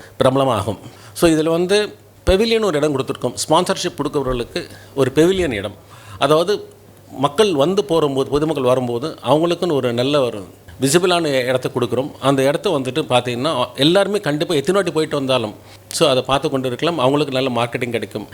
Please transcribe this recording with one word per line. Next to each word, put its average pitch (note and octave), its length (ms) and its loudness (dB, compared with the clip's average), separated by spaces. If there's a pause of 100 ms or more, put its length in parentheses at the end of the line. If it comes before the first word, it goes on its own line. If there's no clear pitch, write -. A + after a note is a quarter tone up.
(220)
பிரபலமாகும். C3 580 2 (420)
So E3+ 140 6
இதுல D#3 220 0
வந்து F3+ 220 0 (500)
பெவிலியன் A3 400 2
ஒரு D3+ 120 0
இடம் D3+ 140 2
கொடுத்துருக்கோம். C3 400 -4 (100)
ஸ்பான்சர்ஷிப் F3+ 540 0
கொடுக்கறவர்களுக்கு C3 640 -4 (400)
ஒரு C3 160 2
பெவிலியன் E3 420 2
இடம், G2+ 160 -8 (520)
அதாவது F3 280 2 (720)
மக்கள் G#3 260 2 (120)
வந்து F#3+ 280 2
போகும்போது, C3+ 460 0
பொதுமக்கள் D3 340 0
வரும்போது B2+ 380 -2 (220)
அவங்களுக்குன்னு E3+ 500 2
ஒரு A#2+ 100 0 (100)
நல்ல C#3 280 2
ஒரு G#2 120 -8 (400)
விசிபிளான E3+ 480 2 (200)
இடத்த B2+ 260 -2
கொடுக்குறோம். B2 340 -2 (180)
அந்த C3+ 200 4
இடத்த E3+ 260 0
வந்துட்டு C3 280 -2 (100)
பார்த்தீங்கன்னா, C3 400 0 (320)
எல்லாருமே G3 420 2
கண்டிப்பா D3+ 320 -2
எத்தனை F3+ 200 0
வாட்டி F3+ 180 0
போயிட்டு D#3 240 -2
வந்தாலும், B2+ 340 0 (440)
so E3+ 120 2
அதை C3 180 2
பார்த்து C3+ 240 -2
கொண்டு C3 180 -2
இருக்கலாம், D3+ 340 -4
அவங்களுக்கு C#3+ 340 0
நல்ல C3 180 -2
மார்க்கெட்டிங் A#2+ 400 -2
கிடைக்கும். G#2+ 380 -8